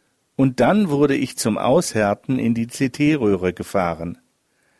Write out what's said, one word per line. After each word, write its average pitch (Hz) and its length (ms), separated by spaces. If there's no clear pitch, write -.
und 131 240
dann 185 260
wurde 139 300
ich - 180
zum 104 220
Aushärten 120 840
in 117 140
die 113 140
C-T-Röhre 120 840
gefahren. 85 640